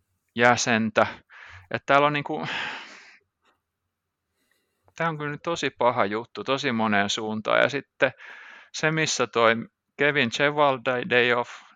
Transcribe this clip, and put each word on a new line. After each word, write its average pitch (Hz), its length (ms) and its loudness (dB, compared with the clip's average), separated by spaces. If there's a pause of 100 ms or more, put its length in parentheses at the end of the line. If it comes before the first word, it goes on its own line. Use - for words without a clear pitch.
(360)
jäsentä. 117 720 2 (640)
Et - 160 -6
täällä 143 200 4
on 147 60 2
niinku, 156 340 -4 (2500)
tää 165 120 -2
on 156 100 -6
kyllä 147 120 -6
nyt 147 120 -12
tosi 165 280 -4
paha 120 340 0
juttu, 104 400 -6
tosi 135 280 -2
moneen 104 380 0
suuntaan. 110 500 -2
Ja 120 80 4
sitten 135 440 -2 (600)
se, - 180 -2
missä 156 360 0
toi 117 300 4 (420)
Kevin 139 320 2
Cheveldayoff, 123 1200 0 (240)